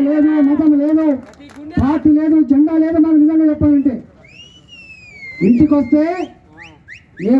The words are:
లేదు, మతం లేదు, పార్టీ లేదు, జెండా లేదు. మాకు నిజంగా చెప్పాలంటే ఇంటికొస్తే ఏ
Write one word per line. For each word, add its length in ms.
లేదు, 240
మతం 240
లేదు, 240
పార్టీ 280
లేదు, 180
జెండా 240
లేదు. 200
మాకు 180
నిజంగా 280
చెప్పాలంటే 440
ఇంటికొస్తే 560
ఏ 100